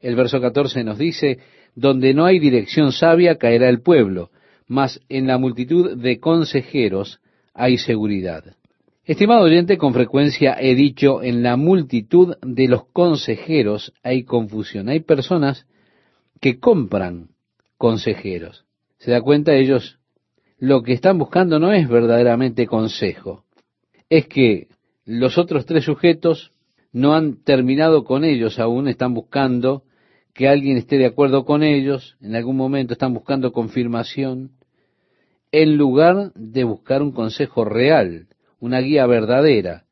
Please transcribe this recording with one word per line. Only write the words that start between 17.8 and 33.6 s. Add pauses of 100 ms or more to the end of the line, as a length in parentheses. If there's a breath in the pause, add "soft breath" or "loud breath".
¿Se
da
cuenta?
Ellos (640)
lo
que
están
buscando
no
es
verdaderamente
consejo. (680)
Es
que (360)
los
otros
tres
sujetos (400)
no
han
terminado
con
ellos
aún,
están
buscando (520)
que
alguien
esté
de
acuerdo
con
ellos,
en
algún
momento
están
buscando
confirmación, (960)